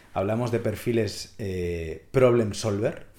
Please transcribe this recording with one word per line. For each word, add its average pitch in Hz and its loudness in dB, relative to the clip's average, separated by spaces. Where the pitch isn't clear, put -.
hablamos 107 0
de 117 0
perfiles, 110 -2
eh, 87 -4
problem 120 6
solver, 110 -2